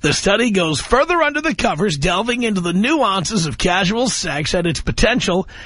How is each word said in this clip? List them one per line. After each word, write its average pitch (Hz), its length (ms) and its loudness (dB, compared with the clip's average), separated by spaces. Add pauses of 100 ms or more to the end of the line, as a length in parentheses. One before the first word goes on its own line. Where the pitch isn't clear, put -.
The 147 120 0
study 220 380 2
goes 165 300 0
further 320 420 2
under 294 180 0
the 302 140 -2
covers, 185 420 0
delving 196 460 0
into 214 180 0
the 175 120 -2
nuances 202 720 0
of 127 120 -6
casual 196 500 2
sex 156 460 -4
and 175 120 0
its - 140 -2
potential 196 680 0 (180)